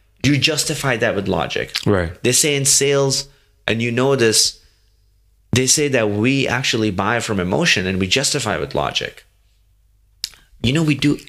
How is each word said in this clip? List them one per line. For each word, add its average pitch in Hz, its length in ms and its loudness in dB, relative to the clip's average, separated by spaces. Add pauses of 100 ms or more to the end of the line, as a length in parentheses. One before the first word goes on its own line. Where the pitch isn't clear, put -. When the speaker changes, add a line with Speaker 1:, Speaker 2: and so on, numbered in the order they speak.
(260)
Speaker 1:
you 143 120 4
justify 143 600 0
that 110 180 0
with 98 120 -4
logic. 76 440 -2 (140)
Speaker 2:
Right. 90 260 2 (120)
Speaker 1:
They 120 80 2
say 147 240 2
in 139 100 -2
sales, 139 600 2 (400)
and 110 140 0
you 120 100 -2
know 131 240 2
this, 113 440 2 (920)
they 127 160 2
say 147 220 2
that 113 200 2
we 120 380 0
actually 120 440 0
buy 101 280 0
from 110 200 -4
emotion 101 460 0
and 92 140 -2
we 95 80 0
justify 117 500 -2
with - 180 -6
logic. - 480 -6 (1400)
You 120 100 0
know, 165 100 2
we 151 120 2
do 147 340 0